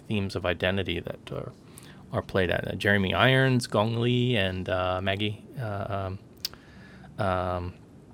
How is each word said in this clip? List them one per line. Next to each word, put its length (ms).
themes 260
of 120
identity 540
that 300
are, 220
are 100
played 260
at. 180
Uh, 100
Jeremy 360
Irons, 540
Gong 340
Li, 360
and, 340
uh, 320
Maggie, 420
uh, 480
um, 80
um, 480